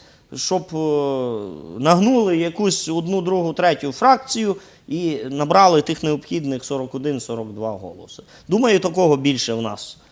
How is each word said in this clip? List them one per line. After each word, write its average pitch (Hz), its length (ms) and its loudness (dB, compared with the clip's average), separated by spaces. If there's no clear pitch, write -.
щоб, 175 400 -4
е, - 0 -
нагнули 185 580 4
якусь 170 520 -2
одну, 170 340 -2
другу, 170 300 0
третю 165 400 0
фракцію 226 640 2
і 156 300 -4
набрали 156 520 6
тих 160 200 -6
необхідних 151 640 -4
сорок 131 300 -6
один, 135 260 -4
сорок 113 320 -8
два 107 180 -6
голоси. 95 520 -14
Думаю, 214 320 2
такого 175 360 4
більше 135 380 0
в 113 80 -4
нас, 104 340 -10